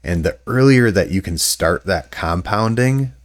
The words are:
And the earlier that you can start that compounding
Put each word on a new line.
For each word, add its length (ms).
And 220
the 220
earlier 440
that 200
you 100
can 180
start 460
that 260
compounding 1000